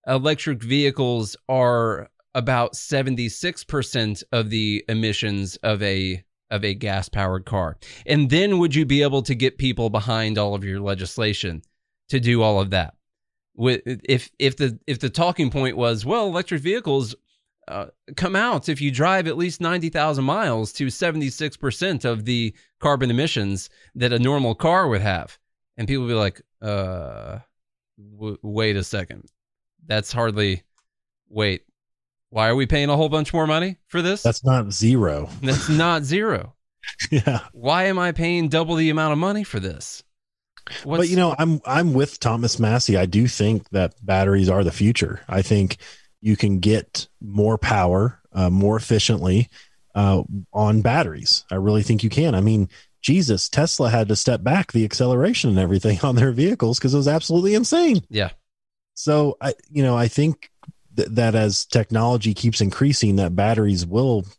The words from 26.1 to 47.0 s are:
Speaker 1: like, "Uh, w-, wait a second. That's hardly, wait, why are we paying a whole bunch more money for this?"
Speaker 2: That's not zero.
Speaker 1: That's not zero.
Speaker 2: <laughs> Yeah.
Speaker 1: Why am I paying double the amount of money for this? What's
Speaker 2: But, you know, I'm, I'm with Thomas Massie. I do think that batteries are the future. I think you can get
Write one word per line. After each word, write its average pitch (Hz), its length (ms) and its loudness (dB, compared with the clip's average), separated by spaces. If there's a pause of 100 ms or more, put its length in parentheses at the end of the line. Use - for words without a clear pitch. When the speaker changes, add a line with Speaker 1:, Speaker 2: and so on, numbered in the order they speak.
Speaker 1:
like, 104 260 0 (200)
"Uh, 92 800 -8 (760)
w-, 104 280 -10
wait 107 340 0
a 95 80 0
second. 87 420 -8 (640)
That's 107 240 -4
hardly, 104 500 0 (680)
wait, 107 340 -2 (640)
why 110 200 0
are 120 60 2
we 131 120 0
paying 143 220 0
a 143 60 2
whole 156 140 2
bunch 151 240 -2
more 160 140 0
money 170 300 -2 (100)
for 175 140 -4
this?" 185 220 -2
Speaker 2:
That's - 220 -2
not 123 260 2
zero. 98 580 2 (120)
Speaker 1:
That's 131 280 -2
not 160 340 2
zero. 165 560 -4
Speaker 2:
<laughs> - 40 -20 (480)
Yeah. 131 280 2 (120)
Speaker 1:
Why 143 340 0
am 190 140 0
I 175 140 -2
paying 170 360 0
double 160 260 0
the 160 140 2
amount 156 240 0
of 147 60 0
money 202 240 -2
for 107 160 -8
this? 92 420 -10 (800)
What's 160 180 0
Speaker 2:
But, 170 80 2
you 180 80 2
know, 175 200 4
I'm, 156 280 2
I'm 160 280 2
with 135 260 0
Thomas 117 400 0
Massie. 110 380 2
I 90 80 4
do 104 220 2
think 107 420 0
that 92 240 0 (100)
batteries 98 460 4
are 95 140 4
the 85 80 2
future. - 560 0
I 92 140 0
think 98 360 2 (440)
you 107 140 2
can 98 240 0
get 107 480 -2 (140)